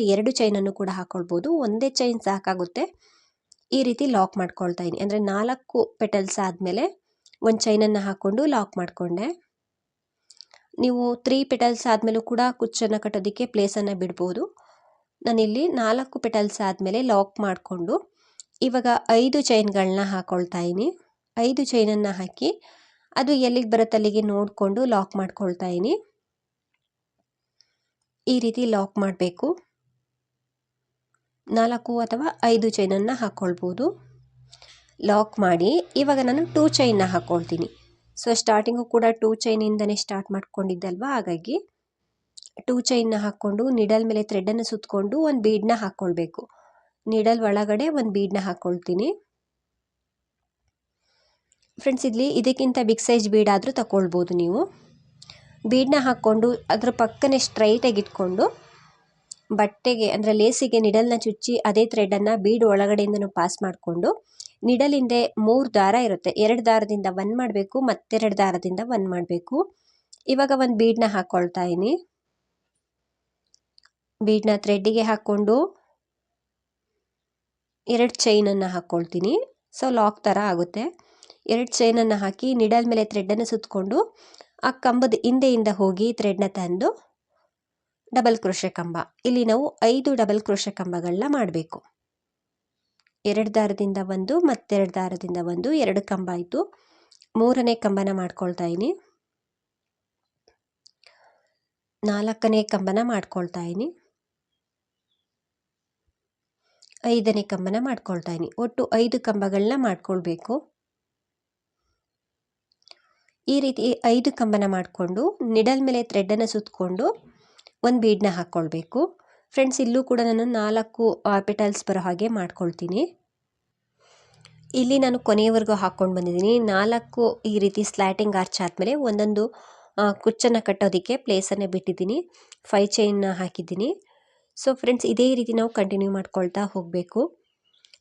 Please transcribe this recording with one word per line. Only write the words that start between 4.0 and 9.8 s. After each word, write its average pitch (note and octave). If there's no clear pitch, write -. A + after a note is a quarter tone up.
ಲಾಕ್ G3+
ಮಾಡ್ಕೊಳ್ತಾ F3+
ಇದೀನಿ. E3+
ಅಂದ್ರೆ G3+
ನಾಲ್ಕು A3
ಪೆಟಲ್ಸ್ G3+
ಆದ್ಮೇಲೆ F#3
ಒಂದ್ A3
ಚೈನ್ G#3+
ಅನ್ನ G#3+
ಹಾಕೊಂಡು G3
ಲಾಕ್ A#3+
ಮಾಡ್ಕೊಂಡೆ. F3